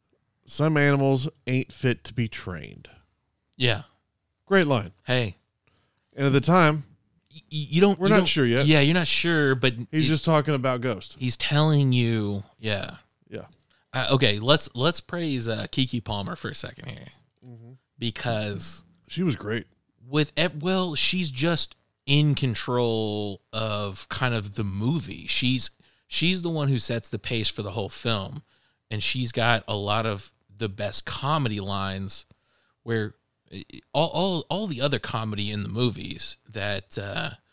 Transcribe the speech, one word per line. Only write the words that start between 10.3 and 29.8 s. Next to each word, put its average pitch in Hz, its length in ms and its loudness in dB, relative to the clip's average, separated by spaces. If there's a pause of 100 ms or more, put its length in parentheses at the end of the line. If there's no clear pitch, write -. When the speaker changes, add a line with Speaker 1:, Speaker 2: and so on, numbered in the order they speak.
Speaker 1:
about 127 260 -2
Ghost. 113 380 -4
Speaker 2:
He's 117 180 0
telling 143 540 4
you, 110 520 2 (160)
yeah. 107 360 -4 (340)
Speaker 1:
Yeah. 104 160 -12 (480)
Speaker 2:
Uh, 127 180 -2
okay, 120 280 4
let's, 135 340 2
let's 147 280 0
praise, 143 480 -4
uh, 107 220 -4
Keke 127 320 0
Palmer 104 320 -6
for - 140 -10
a - 60 -10
second - 340 -10
here. - 180 -16 (380)
Speaker 1:
Mm-hmm. 117 260 -20 (280)
Speaker 2:
Because 107 840 -4 (240)
Speaker 1:
She 160 160 -6
was 147 120 0
great. 104 320 -6 (400)
Speaker 2:
with 147 300 0
ev-, 151 260 -2
well, 185 320 0
she's 180 340 0
just 147 460 0 (300)
in 147 300 4
control 110 1040 -2 (100)
of 104 560 -4
kind 127 260 -2
of 101 220 -4
the 113 80 -2
movie. 101 640 -4
She's, 127 440 0 (360)
she's 180 340 0
the 170 80 -4
one 147 200 0
who 131 100 2
sets 117 300 -4
the 110 100 -6
pace 110 300 -2
for - 140 -6
the 98 80 -8
whole 101 180 -6
film, 113 540 -4 (460)
and 107 140 -4
she's 123 280 -2
got 117 360 2
a 107 80 -4
lot 104 300 -2